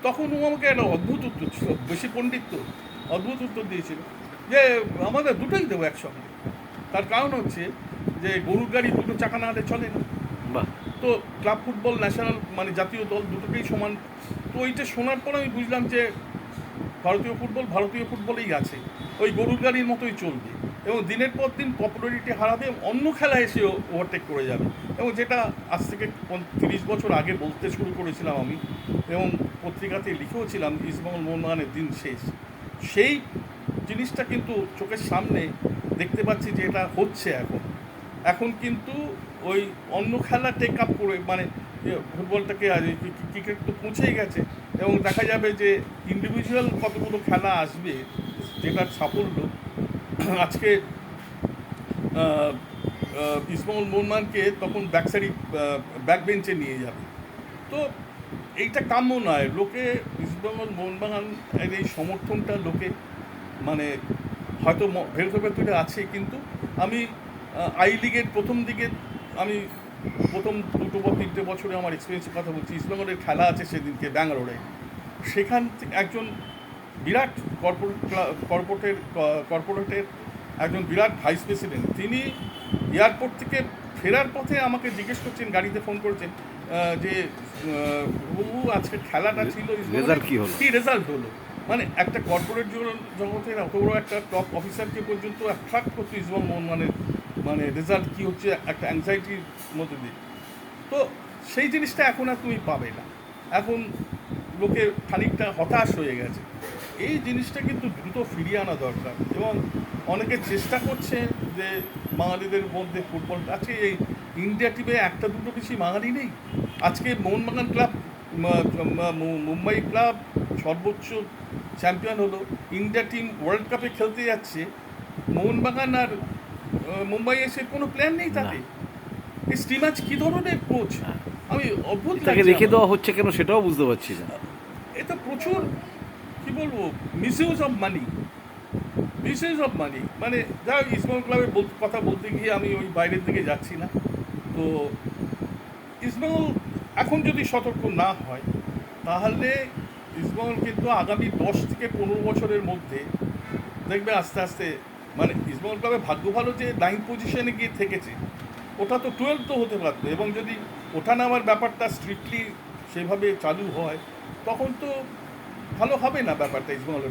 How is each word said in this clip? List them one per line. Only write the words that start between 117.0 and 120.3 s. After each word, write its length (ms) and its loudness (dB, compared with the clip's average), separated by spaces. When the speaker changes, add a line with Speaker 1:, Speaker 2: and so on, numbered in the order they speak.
Speaker 1:
মোহনবাগান 520 0
ক্লাব, 180 4
মা-, 500 2
মা-, 280 0
মু-, 260 -2
মুম্বাই 520 2
ক্লাব 260 4